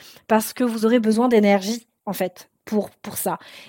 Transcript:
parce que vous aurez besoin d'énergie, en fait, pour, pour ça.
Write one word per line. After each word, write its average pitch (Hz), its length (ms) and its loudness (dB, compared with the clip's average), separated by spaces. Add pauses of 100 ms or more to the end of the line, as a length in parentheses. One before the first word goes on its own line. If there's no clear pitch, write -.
(280)
parce 220 240 0
que 254 140 -2
vous 226 200 -2
aurez 240 140 4
besoin 220 300 2
d'énergie, 208 580 2 (180)
en 208 60 -8
fait, - 380 -8 (160)
pour, 208 240 -4
pour - 260 -18
ça. - 220 -6 (320)